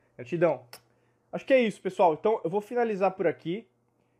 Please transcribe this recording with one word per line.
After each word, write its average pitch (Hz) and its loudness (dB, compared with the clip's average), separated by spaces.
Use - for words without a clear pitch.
Gratidão. 160 0
Acho - -10
que 277 4
é 262 8
isso, 220 0
pessoal. 185 2
Então, 214 -2
eu 165 -4
vou 202 -2
finalizar 214 -2
por 190 -2
aqui. 170 -4